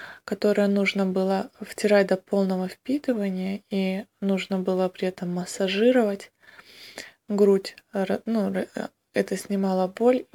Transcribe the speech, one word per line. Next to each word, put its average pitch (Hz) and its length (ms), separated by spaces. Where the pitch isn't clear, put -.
который 208 440
нужно 196 360
было 190 460
втирать 202 460
до 190 100
полного 190 520
впитывания, 202 1000
и 190 340
нужно 190 400
было 185 280
при 185 200
этом 180 260
массажировать 196 960
грудь, 196 480
ра-, 196 320
ну, 208 280
ра-, 185 220
э, - 140
это 196 220
снимало 190 520
боль 240 460